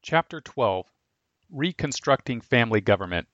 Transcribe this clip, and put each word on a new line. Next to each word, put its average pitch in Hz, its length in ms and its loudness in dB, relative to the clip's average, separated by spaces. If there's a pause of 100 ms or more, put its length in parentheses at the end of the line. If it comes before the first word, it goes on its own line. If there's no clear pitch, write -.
Chapter 160 360 -2
twelve, 98 460 0 (640)
Reconstructing 143 920 -2
Family 113 400 2
Government. 92 540 0